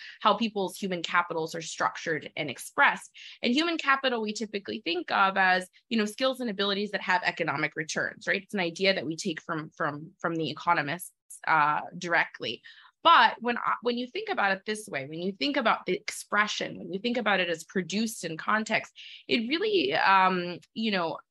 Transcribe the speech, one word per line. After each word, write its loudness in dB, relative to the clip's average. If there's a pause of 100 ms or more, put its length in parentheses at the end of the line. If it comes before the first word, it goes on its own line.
(200)
how 6
people's -2
human -2
capitals 0
are -6
structured -4
and -4
expressed. 0 (320)
And 2
human 2
capital, 0
we -4
typically -8
think -4
of 4
as, 4 (220)
you 0
know, 2
skills -2
and -4
abilities 0
that -2
have 2
economic -2
returns, -6
right? 0
It's -10
an 0
idea 2
that -4
we -4
take -6
from, -6
from, -4
from -2
the -2
economists, -2 (340)
uh, 4 (180)
directly. -2 (420)
But 8
when, -2 (260)
when -2
you -6
think -6
about 0
it -2
this -6
way, -6
when -10
you -2
think -2
about 2
the 0
expression, -2
when -12
you -4
think -2
about 2
it 0
as -4
produced -4
in -6
context, -2 (360)
it 0
really, 2
um, 4 (160)
you -2
know, 0 (120)